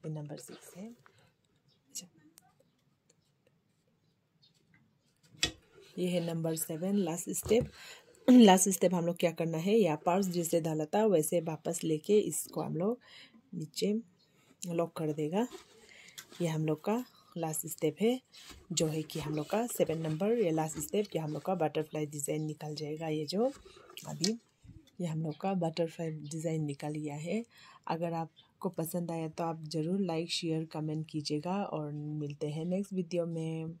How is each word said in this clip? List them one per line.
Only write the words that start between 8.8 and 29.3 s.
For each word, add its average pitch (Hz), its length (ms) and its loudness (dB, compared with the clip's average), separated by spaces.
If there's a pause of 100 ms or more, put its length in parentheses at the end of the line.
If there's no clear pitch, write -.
हम 170 120 2
लोग 175 120 0
क्या 170 140 2
करना 165 280 -2
है, 202 160 2
या 170 280 6
पर्स 185 240 4
जैसे 170 320 2
डाला 156 240 0 (100)
था 214 120 4
वैसे 170 360 4
वापस 165 420 -4
लेके 160 420 4
इसको - 360 -6
हम 151 140 -4
लोग 208 220 0 (560)
नीचे 175 380 -2 (680)
लॉक 170 340 -2
कर 156 180 -2
देगा। 160 320 0 (920)
ये 170 80 0
हम 156 180 0
लोग 156 180 -2
का 233 200 0 (320)
लास्ट 160 300 -4
स्टेप 156 340 -2
है, 240 180 4 (540)
जो 160 140 2
है 156 160 -2
कि 156 180 -6
हम 151 140 -4
लोग 151 160 -2
का 226 180 2
सेवन 160 320 0
नंबर, 160 340 0
ये 208 160 4
लास्ट 156 280 0
स्टेप 202 280 -2
कि - 120 -4
हम 151 140 -4
लोग 147 120 -6
का 185 120 0
बटरफ्लाई 156 500 -2
डिज़ाइन 151 380 -4
निकल 151 300 -6
जाएगा। 156 340 -6
ये 156 180 0
जो 214 240 0 (580)
अभी 170 300 -2 (640)
ये 175 60 -2
हम 156 160 -2
लोग 156 180 -4
का 190 160 0
बटरफ्लाई 165 540 -2
डिज़ाइन 156 540 -4
निकल 147 300 -6
गया 151 220 -6
है। 175 260 -4 (440)
अगर 165 280 -2
आपको - 560 -8
पसंद 170 400 -4
आया 165 180 -4
तो 160 160 -4